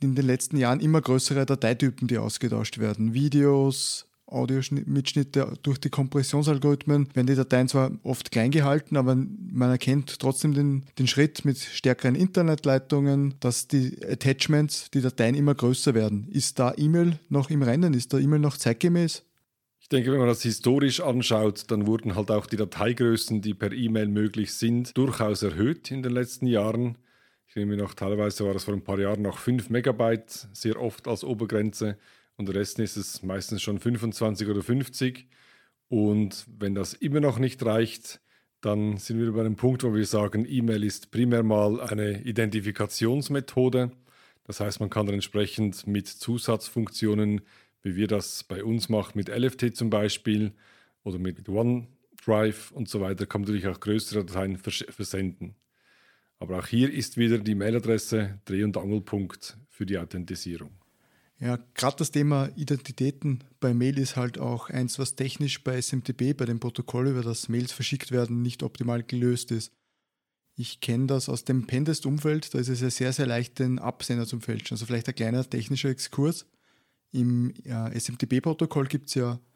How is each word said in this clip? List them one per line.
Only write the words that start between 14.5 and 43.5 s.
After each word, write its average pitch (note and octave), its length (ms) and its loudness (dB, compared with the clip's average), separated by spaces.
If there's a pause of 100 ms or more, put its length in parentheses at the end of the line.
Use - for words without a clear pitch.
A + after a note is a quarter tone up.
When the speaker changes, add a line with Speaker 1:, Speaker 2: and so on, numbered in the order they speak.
Speaker 1:
die C#3 120 2
Dateien B2 340 4
immer C#3+ 180 4
größer B2+ 400 2
werden. G#2+ 360 2
Ist - 280 -2
da B2 180 2
E-Mail E3 520 4
noch C#3+ 220 2
im D3 120 2
Rennen? C#3+ 320 4
Ist A#2+ 180 0
da C#3 60 2
E-Mail D3 220 4
noch D3 160 2
zeitgemäß? E3+ 680 2 (540)
Speaker 2:
Ich - 100 -20
denke, B2+ 220 4
wenn C#3 80 4
man B2 100 6
das A#2 140 2
historisch B2+ 580 2
anschaut, A2+ 720 2
dann G#2 160 2
wurden A2 300 0
halt G#2 140 -2
auch G#2+ 160 2
die A2+ 100 -4
Dateigrößen, A2 840 0
die G2+ 140 -2
per G2+ 180 -4
E-Mail A2 360 0
möglich G#2 460 0
sind, A#2+ 420 0
durchaus A#2 460 0
erhöht G#2 480 -2
in C3 120 -6
den B2 100 -4
letzten B2 340 -2
Jahren. A#2 520 2 (480)
Ich - 100 -14
erinnere G#2 200 0
mich G2+ 80 -2
noch, F2+ 100 -8
teilweise G#2 500 -2
war G2 100 0
das F#2+ 100 -4
vor G#2 100 -2
ein F#2+ 80 -4
paar G2 160 -2
Jahren G2+ 240 0
noch G2 160 -4
fünf B2 320 -2
Megabyte A2+ 840 0
sehr - 280 -2
oft - 260 -6
als A#2 160 -4
Obergrenze. G#2+ 760 -2 (380)
Unterdessen G2 440 -4
ist G#2+ 160 -4
es - 260 -8
meistens F#2+ 400 -6
schon G2+ 160 -2
fünfundzwanzig A2 720 -2
oder G2+ 160 -2
fünfzig. B2+ 640 -2 (580)
Und G#2 580 0 (140)
wenn G2 160 -2
das G2 180 -4
immer D3+ 280 -2
noch C#3 180 2
nicht B2+ 260 -2
reicht, A2+ 560 -2 (400)
dann G#2 360 0
sind A2+ 240 -4
wir A#2 100 0
bei A2 120 0
einem A2 120 0
Punkt, B2+ 300 2
wo A2+ 100 2
wir G#2+ 100 2
sagen, G#2 440 0
E-Mail A#2 340 0
ist - 300 -6
primär A#2+ 320 4
mal G#2+ 360 4
eine G#2 420 -4
Identifikationsmethode. B2 1700 0 (500)